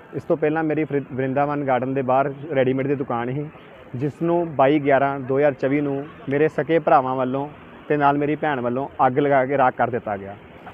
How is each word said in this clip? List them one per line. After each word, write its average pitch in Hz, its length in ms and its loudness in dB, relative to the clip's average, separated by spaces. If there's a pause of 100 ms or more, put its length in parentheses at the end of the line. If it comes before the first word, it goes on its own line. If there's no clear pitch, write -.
(140)
ਇਸ 147 80 -8
ਤੋਂ 165 140 -2
ਪਹਿਲਾਂ 156 280 0
ਮੇਰੀ 151 200 -2
ਫਰਿ-, 143 280 -4
ਵਰਿੰਦਾਵਨ 139 540 -2
ਗਾਰਡਨ 131 280 0
ਦੇ 135 80 -2
ਬਾਹਰ 135 300 2 (220)
ਰੈਡੀਮੇਡ 135 320 2
ਦੀ 143 80 0
ਦੁਕਾਨ 127 400 -4
ਸੀ, 147 120 -6 (480)
ਜਿਸ 135 180 -4 (100)
ਨੂੰ 170 340 0
ਬਾਈ 139 220 4
ਗਿਆਰਾਂ 139 420 2
ਦੋ 131 180 -2
ਹਜ਼ਾਰ 147 140 4
ਚੌਵੀ 139 280 0
ਨੂੰ 143 260 -4 (220)
ਮੇਰੇ 147 200 2
ਸਕੇ 156 300 0
ਭਰਾਵਾਂ 139 380 2
ਵੱਲੋਂ 135 320 -2 (400)
ਤੇ 151 80 2
ਨਾਲ 143 220 4
ਮੇਰੀ 147 180 0
ਭੈਣ 147 240 -2
ਵੱਲੋਂ 131 460 0
ਅੱਗ 127 120 0
ਲਗਾ 139 280 4
ਕੇ 139 120 -2
ਰਾਖ 127 160 4
ਕਰ 120 160 0
ਦਿੱਤਾ 110 260 -4
ਗਿਆ, 98 200 -12 (380)